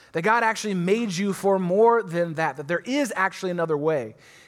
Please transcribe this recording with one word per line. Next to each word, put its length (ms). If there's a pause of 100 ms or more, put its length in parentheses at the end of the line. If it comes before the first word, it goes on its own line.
(120)
That 100
God 200
actually 320
made 380
you 200
for 260
more 440
than 320
that, 240
that 100
there 160
is 320
actually 340
another 260
way. 400 (320)